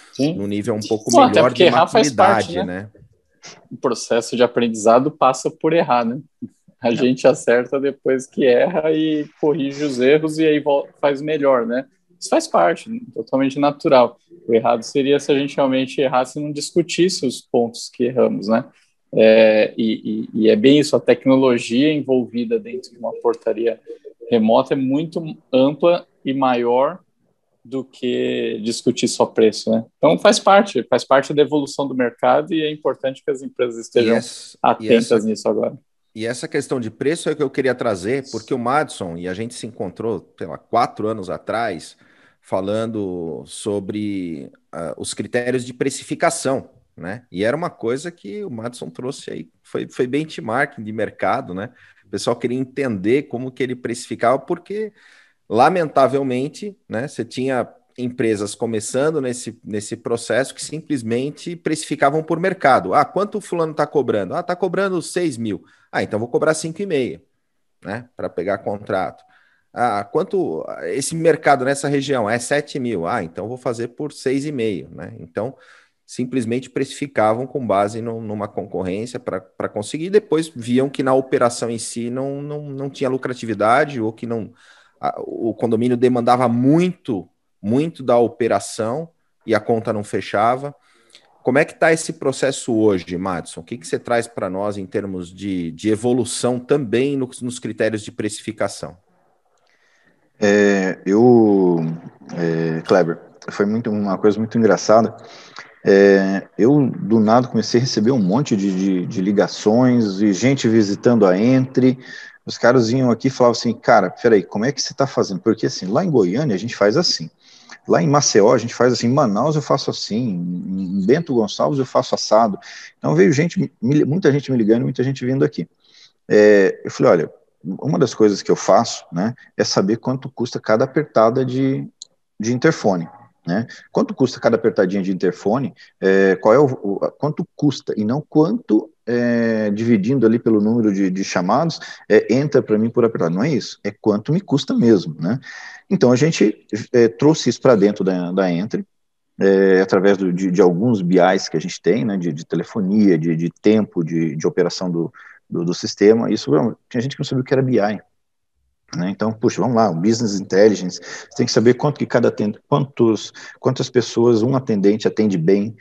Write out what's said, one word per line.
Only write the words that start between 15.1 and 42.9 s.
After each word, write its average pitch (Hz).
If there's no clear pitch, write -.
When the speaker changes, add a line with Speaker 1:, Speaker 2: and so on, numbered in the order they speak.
Speaker 1:
se 147
a 143
gente 139
realmente 131
errasse 131
e -
não 147
discutisse 165
os 120
pontos 117
que 123
erramos, 110
né? 113
É, 110
e, 110
e, 117
e 107
é 110
bem 135
isso, 147
a 120
tecnologia 131
envolvida 120
dentro 120
de -
uma 113
portaria 113
remota 117
é 143
muito 147
ampla 175
e 135
maior 131
do 123
que 123
discutir 117
só -
preço, 110
né? 113
Então 170
faz -
parte, 196
faz -
parte 139
da 147
evolução 139
do 131
mercado 127
e 160
é 151
importante 135
que -
as 135
empresas 123
estejam 117
Speaker 2:
E 117
essa, -
e -
Speaker 1:
atentas 117
Speaker 2:
essa, 110
Speaker 1:
nisso 110
agora. 110
Speaker 2:
e 110
essa 123
questão 139
de 110
preço 143
é 156
o -
que 147
eu 131
queria 131
trazer, 120
porque 110
o 127
Madison, 120
e 87
a 92
gente 113
se -
encontrou, 107
sei 95
lá, 71
quatro 117
anos 95
atrás, 101
falando 95